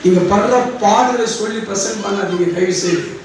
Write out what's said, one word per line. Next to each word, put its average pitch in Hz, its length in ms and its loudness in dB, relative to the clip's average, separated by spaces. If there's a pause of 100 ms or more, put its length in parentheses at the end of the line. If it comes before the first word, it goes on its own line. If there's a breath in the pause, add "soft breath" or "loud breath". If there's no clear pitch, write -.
நீங்க 180 320 4
படுற 233 260 2 (200)
பாடுகளை 233 420 2
சொல்லி 214 360 -4
பிரசங்கம் 196 520 -6
பண்ணாதீங்க, 175 420 -2
தயவு 185 200 0
செய்து. 170 520 -2